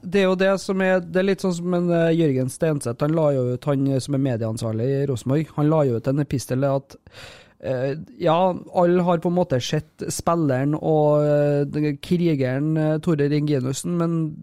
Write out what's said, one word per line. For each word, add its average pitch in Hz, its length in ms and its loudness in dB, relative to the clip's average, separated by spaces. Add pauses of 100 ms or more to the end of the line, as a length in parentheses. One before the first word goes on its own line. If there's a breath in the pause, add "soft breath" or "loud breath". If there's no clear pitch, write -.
det 196 200 0
er 190 40 4
jo 185 100 2
det 190 240 2
som 190 220 -2
er, 185 180 2
det 175 180 -4
er 185 60 4
litt 196 180 0
sånn 185 120 0
som 175 220 -4
en, 175 160 0
eh, 165 260 2
Jørgen 131 320 0
Stenseth, 143 520 -2
han 151 120 0
la 160 180 2
jo 123 220 0
ut, 123 120 -8
han, 139 260 0
eh, 135 80 0
som 143 160 -4
er - 20 0
medieansvarlig 113 720 -2
i 139 160 0
Rosenborg, 139 500 -2
han 151 140 2
la 156 160 4
jo 120 120 0
ut 113 100 -6
en 139 120 0
epistel 135 460 -2
at, 135 300 -2 (640 loud breath)
eh, 131 320 -4 (240)
ja, 175 360 2 (200)
alle 175 300 4
har 170 160 2
på 180 100 -2
en 175 80 0
måte 170 240 0
sett - 380 -6 (100)
spilleren 147 720 0
og, 151 420 4
eh, 147 420 2
den 147 320 -2
krigeren, 151 800 0
eh, 156 220 0
Tore 151 320 0
Reginussen, 147 640 -2
men 165 480 -2